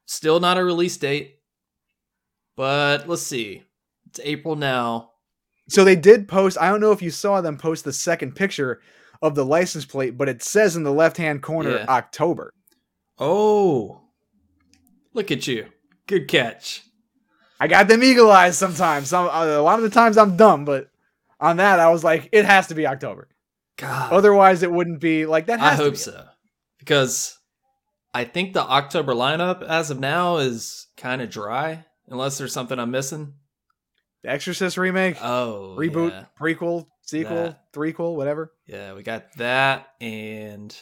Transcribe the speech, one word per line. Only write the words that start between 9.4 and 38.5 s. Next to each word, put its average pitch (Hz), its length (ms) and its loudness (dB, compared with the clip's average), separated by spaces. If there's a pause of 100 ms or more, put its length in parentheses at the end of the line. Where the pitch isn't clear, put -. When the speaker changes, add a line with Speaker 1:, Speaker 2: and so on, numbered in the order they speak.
Speaker 2:
license 160 400 -2
plate, 131 340 -6
but 139 100 -2
it 123 140 -6
says 196 340 0
in 165 60 -4
the 143 100 -2
left-hand 156 500 0
corner, 151 360 -4
Speaker 1:
Yeah. 110 100 -8
Speaker 2:
October. 131 640 -2 (680)
Speaker 1:
Oh. 180 840 0 (1120)
Look 214 160 -6
at - 160 -4
you. 113 200 -6 (400)
Good 170 220 -2
catch. - 540 -4 (760)
Speaker 2:
I 139 100 0
got 190 200 6
them 226 140 6
eagle 240 280 8
eyes 180 280 6
sometimes. 160 500 -2
Some, 175 180 0
uh, 160 200 -2
a 151 160 0
lot 185 160 4
of 226 60 -2
the 208 60 -2
times 226 280 6
I'm 196 180 6
dumb, 170 280 6
but 139 260 -6 (500)
on 170 180 2
that, 190 220 4
I 165 100 6
was 165 140 2
like, 160 280 0
"It 214 120 6
has 196 220 6
to 165 80 -12
be 160 120 -2
October." 131 420 -10 (480)
Speaker 1:
God. 135 360 -8
Speaker 2:
Otherwise, 190 500 6
it 175 100 0
wouldn't 170 280 -4
be, 160 240 -2
like, 160 220 -2
that 226 140 -4
Speaker 1:
I 151 100 4
Speaker 2:
has 143 80 2
to 147 60 0
Speaker 1:
hope 143 80 0
Speaker 2:
be 139 60 -12
it. - 20 -8
Speaker 1:
so. - 240 -14 (540)
Because 135 600 -2 (760)
I 123 120 -6
think 185 280 -8
the 180 100 -2
October 139 520 -2
lineup 170 480 -2
as 160 280 -4
of 135 80 -10
now 170 400 -2
is 123 580 -6
kinda 127 300 -8
dry, 127 600 -8 (220)
unless 135 280 -6
there's 131 160 -10
something 131 260 -8
I'm 120 120 -6
missing. 139 440 -8 (880)
Speaker 2:
The 117 80 -8
Exorcist 175 460 -6
remake? 185 460 -2
Speaker 1:
Oh, 113 560 -6
Speaker 2:
Reboot, 165 320 -4
Speaker 1:
yeah. - 140 -14 (160)
Speaker 2:
prequel, 165 460 -6 (160)
sequel, 156 340 -8
Speaker 1:
That. 170 360 -8
Speaker 2:
threequel, 165 440 -6
whatever. 147 360 -6 (140)